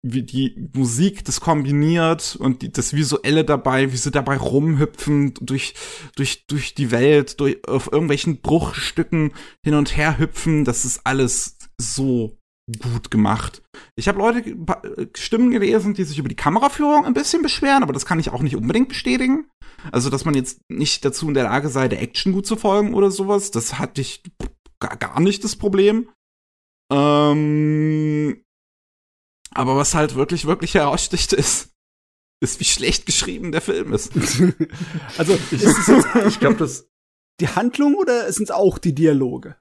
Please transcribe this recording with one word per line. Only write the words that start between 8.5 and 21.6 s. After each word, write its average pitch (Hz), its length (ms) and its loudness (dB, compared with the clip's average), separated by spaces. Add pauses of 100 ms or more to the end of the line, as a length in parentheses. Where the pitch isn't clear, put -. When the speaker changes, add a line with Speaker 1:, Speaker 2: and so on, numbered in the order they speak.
Speaker 1:
hin 151 120 2
und 147 220 2
her 151 200 2
hüpfen, 151 480 0
das 120 200 -2
ist - 180 -6
alles 131 540 -2 (220)
so 123 580 -2 (440)
gut 117 300 -6
gemacht. 104 500 0 (340)
Ich - 120 -4
hab 202 100 0
Leute, 233 380 0
pa-, - 260 -4 (340)
Stimmen 240 360 2
gelesen, 208 420 2
die 190 100 -4
sich 147 160 -6
über 135 100 -4
die - 60 -8
Kameraführung 285 680 2
ein 254 80 0
bisschen 294 280 0
beschweren, 277 420 2
aber 143 100 -2
das 135 120 -4
kann - 140 0
ich - 100 -2
auch 117 120 -4
nicht 147 160 -2
unbedingt 247 320 2
bestätigen. 254 580 0 (440)
Also, 127 180 0
dass 135 160 -4
man 156 100 0
jetzt 127 240 -4 (100)
nicht - 360 -4
dazu 135 240 -2
in 147 40 -2
der 131 120 2
Lage 139 240 -2